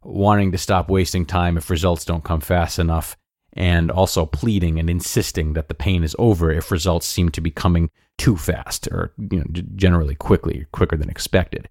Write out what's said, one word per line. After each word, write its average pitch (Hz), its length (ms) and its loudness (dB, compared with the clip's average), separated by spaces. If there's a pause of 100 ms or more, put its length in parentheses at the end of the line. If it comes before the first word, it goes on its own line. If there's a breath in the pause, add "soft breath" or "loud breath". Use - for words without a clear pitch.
wanting 98 480 2
to 92 60 -2
stop 92 320 0
wasting 92 360 2
time 87 320 0
if - 120 -6
results 87 360 0
don't 85 180 -4
come 82 180 -2
fast 87 360 0
enough, 82 400 -2 (360)
and 85 360 2
also 92 360 2
pleading 87 540 0
and 82 100 0
insisting 85 640 -2
that 80 160 -4
the - 40 -8
pain 92 300 0
is 76 160 -4
over 87 320 4
if 78 200 -2
results 85 360 0
seem 87 220 0
to - 120 -6
be 82 80 -2
coming 85 400 2 (300)
too 107 180 2
fast - 500 -6
or, 87 240 -4 (200)
you 92 80 0
know, 76 120 -4
g-, 82 140 -6 (100)
generally 87 400 4
quickly, - 560 0
quicker - 260 0
than 78 120 -2
expected. - 600 -2